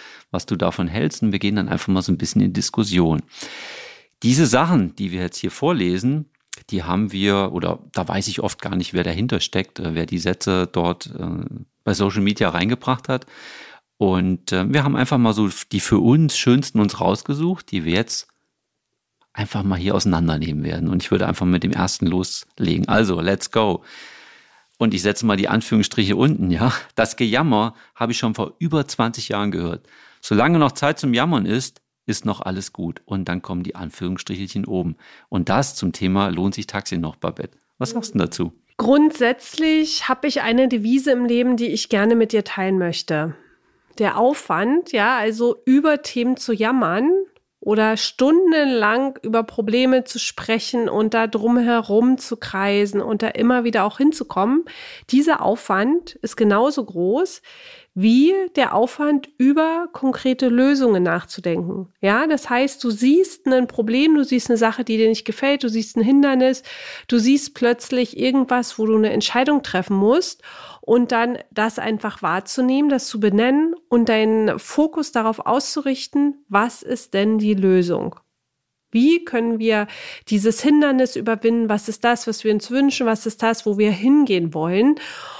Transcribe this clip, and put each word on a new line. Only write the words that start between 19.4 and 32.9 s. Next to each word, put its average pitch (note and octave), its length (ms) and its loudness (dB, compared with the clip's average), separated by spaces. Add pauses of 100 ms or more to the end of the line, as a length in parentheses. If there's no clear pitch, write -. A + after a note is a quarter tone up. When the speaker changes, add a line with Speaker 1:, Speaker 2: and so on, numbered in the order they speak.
Speaker 1:
mal F#2+ 140 0
hier F#2+ 160 -2
auseinandernehmen D#2+ 720 0
werden. E2 240 -4
Und F2+ 160 -2
ich - 80 -8
würde F#2+ 160 2
einfach - 180 -2
mit F2+ 180 2
dem F#2 100 -2
ersten - 340 -2
loslegen. F2 800 -2
Also, G#2 320 2
let's F#2 320 -2
go. G#2+ 320 0 (960)
Und A2 160 2
ich F#2 80 -2
setze G#2 240 0
mal G#2 100 2
die G2 140 0
Anführungsstriche G#2+ 640 0
unten, A#2+ 340 2
ja. F2+ 220 0 (240)
Das A2 220 0
Gejammer A#2 560 2 (200)
habe A#2+ 200 -2
ich A2+ 60 -6
schon A2 160 -2
vor G#2 240 -4
über D3+ 280 -2
zwanzig A2+ 400 -4
Jahren G#2 240 -2
gehört. F2 340 -6 (360)
Solange C#3 380 4
noch C#3 120 4
Zeit D3 260 -2
zum C3 160 0
Jammern B2+ 320 0
ist, A#2 360 -6 (240)
ist - 200 -4
noch G#2 160 -4
alles F#2+ 320 -8
gut. E2+ 320 -8